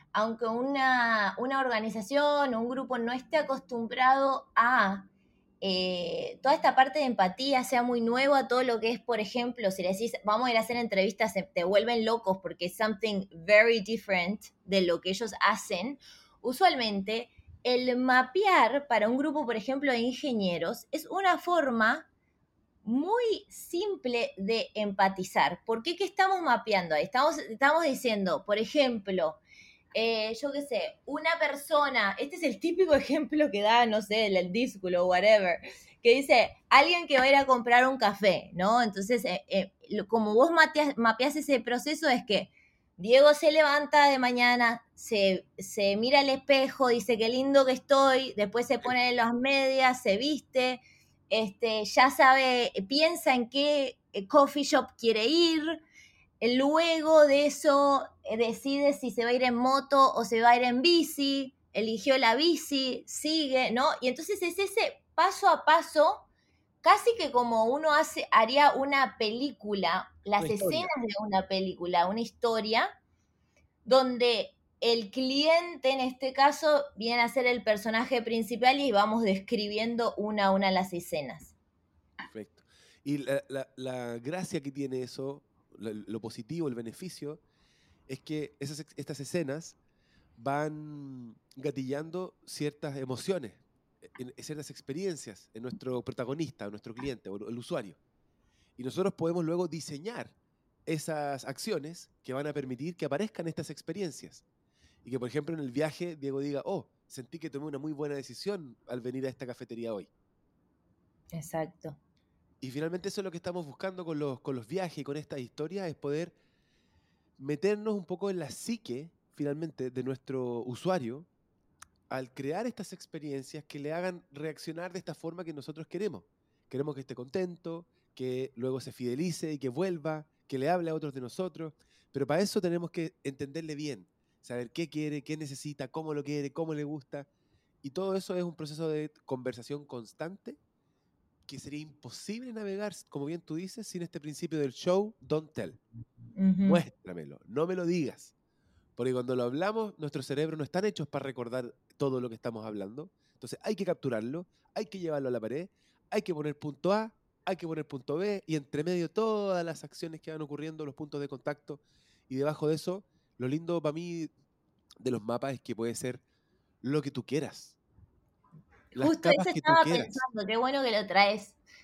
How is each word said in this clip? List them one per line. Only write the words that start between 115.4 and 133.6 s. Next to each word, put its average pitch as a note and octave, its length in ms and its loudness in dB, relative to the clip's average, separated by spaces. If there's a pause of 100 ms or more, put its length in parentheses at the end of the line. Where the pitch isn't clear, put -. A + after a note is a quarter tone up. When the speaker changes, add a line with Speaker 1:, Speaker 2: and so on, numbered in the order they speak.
Speaker 2:
historias, D#3+ 480 -8
es D3 60 -8
poder D3+ 380 -6 (1040)
meternos G#3 580 -2
un G3 120 -6
poco F3+ 240 -6
en F#3 80 -4
la D3 120 -8
psique, D3 600 -8 (240)
finalmente, C#3+ 560 -6
de B2+ 120 -8
nuestro B2+ 640 -6
usuario C#3 640 -4 (800)
al C3 240 -8
crear D#3 340 -6
estas A3 260 -12
experiencias D3 720 -14
que - 140 -16
le C#3+ 140 -8
hagan F3 380 -8
reaccionar D#3+ 640 -12
de F#3+ 60 -10
esta F3 160 -12
forma E3 300 -12
que D#3+ 80 -12
nosotros D3+ 340 -14
queremos. F3+ 380 -8 (440)
Queremos C#3+ 260 -6
que C3 60 -14
esté B2+ 140 -14
contento, E3+ 720 -8 (280)
que B2+ 420 -6
luego B2+ 240 -4
se A#2+ 120 -14
fidelice D#3 600 -6
y D3 60 -8
que C3 100 -6
vuelva, D#3 580 -6 (200)
que C3+ 120 -8
le C#3 120 0
hable F3 200 -2
a D#3+ 40 -4
otros D3+ 180 -8
de C3 80 -12
nosotros. D#3 540 -10 (380)
Pero C3+ 140 -4
para D3 140 2
eso G#3 200 0
tenemos E3+ 300 -4
que D#3+ 340 -8
entenderle D3 500 -8